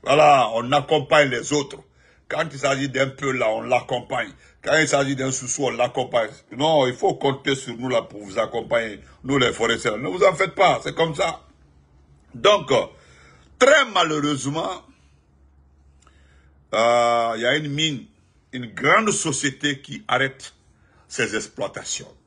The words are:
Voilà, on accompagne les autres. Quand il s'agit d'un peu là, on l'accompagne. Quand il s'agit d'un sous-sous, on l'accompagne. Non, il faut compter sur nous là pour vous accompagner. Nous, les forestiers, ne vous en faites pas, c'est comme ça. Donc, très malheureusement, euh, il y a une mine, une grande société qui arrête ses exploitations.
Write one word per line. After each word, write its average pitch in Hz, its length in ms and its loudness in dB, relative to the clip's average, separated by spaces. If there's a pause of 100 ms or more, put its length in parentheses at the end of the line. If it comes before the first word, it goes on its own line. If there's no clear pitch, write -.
Voilà, 143 500 6
on 117 180 -2
accompagne 147 560 4
les 120 240 -4
autres. 147 280 -2 (500)
Quand 151 200 -2
il 139 80 -14
s'agit 135 300 0
d'un 131 200 0
peu 135 240 -4
là, 120 180 0
on 113 120 -2
l'accompagne. 120 720 -2 (300)
Quand 147 160 2
il 156 100 2
s'agit 139 300 0
d'un 131 140 -4
sous-sous, 131 340 -6
on 120 60 0
l'accompagne. 120 580 -2 (260)
Non, 147 320 2
il 123 60 -2
faut 190 220 0
compter 135 400 -2
sur 120 200 -12
nous 123 140 -6
là 117 140 0
pour 104 200 -16
vous 98 160 -6
accompagner. 113 640 -4 (240)
Nous, 139 120 0
les 123 140 2
forestiers, - 460 0
ne 123 100 -6
vous 180 160 0
en 190 100 6
faites 190 220 -4
pas, 160 260 4
c'est 147 140 -8
comme 165 200 0
ça. 170 260 -4 (920)
Donc, 143 380 2 (840)
très 277 360 6
malheureusement, 151 920 -4 (1900)
euh, 117 640 4
il 113 60 -6
y 117 40 -4
a 131 100 2
une 156 140 -4
mine, 143 360 -4 (480)
une 123 140 -10
grande 185 440 0
société 143 720 -4
qui - 260 -16
arrête 131 460 -4 (540)
ses 110 280 -4
exploitations. - 800 -10 (140)